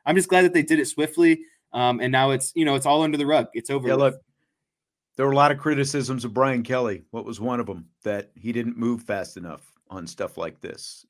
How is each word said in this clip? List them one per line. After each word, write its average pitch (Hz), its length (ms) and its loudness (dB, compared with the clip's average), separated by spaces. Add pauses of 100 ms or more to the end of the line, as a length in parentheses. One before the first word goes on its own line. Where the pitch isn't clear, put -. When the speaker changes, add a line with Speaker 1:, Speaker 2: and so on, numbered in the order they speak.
Speaker 1:
I'm 156 100 2
just 185 140 2
glad 185 140 6
that 180 100 4
they 165 100 6
did 156 160 2
it 135 80 -2
swiftly. 160 540 2 (320)
Um, 123 260 2
and 127 120 -2
now 131 200 4
it's, 131 240 -2
you 165 80 2
know, 139 120 2
it's 135 100 -4
all 147 160 4
under 156 160 0
the 143 80 -2
rug. 143 280 2
It's 113 180 -10
over 135 160 -2
Speaker 2:
Yeah, 135 80 2
Speaker 1:
with. 135 80 2 (100)
Speaker 2:
look, 135 80 -18 (960)
there 135 80 0
were 139 60 2
a 139 40 0
lot 143 160 6
of 143 60 -2
criticisms 139 680 -2
of 117 100 -8
Brian 127 300 2
Kelly. 113 480 -4
What 113 140 -10
was 110 160 -12
one 123 180 -4
of 110 100 -6
'em? 87 160 -12 (180)
That 101 320 -6
he 113 160 -8
didn't 120 260 -4
move 117 260 -2
fast 101 340 -6
enough 85 340 -16 (180)
on 92 180 -12
stuff 90 300 -8
like 85 240 -10
this. - 480 -16